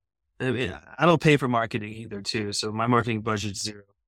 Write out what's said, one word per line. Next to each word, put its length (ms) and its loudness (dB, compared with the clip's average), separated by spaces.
I 100 -2
mean, 260 -4
I 80 4
don't 160 6
pay 140 6
for 120 0
marketing 440 -2
either, 280 -12
too. 320 -4
So 200 -4
my 140 0
marketing 360 2
budget's 400 -4
zero. 220 -10